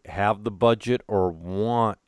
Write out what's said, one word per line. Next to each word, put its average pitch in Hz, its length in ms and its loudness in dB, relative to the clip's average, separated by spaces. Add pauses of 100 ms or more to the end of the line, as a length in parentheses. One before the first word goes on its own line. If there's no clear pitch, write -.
have 101 380 -2
the 110 80 -4
budget 117 560 2
or 95 240 2
want, 101 680 -2 (100)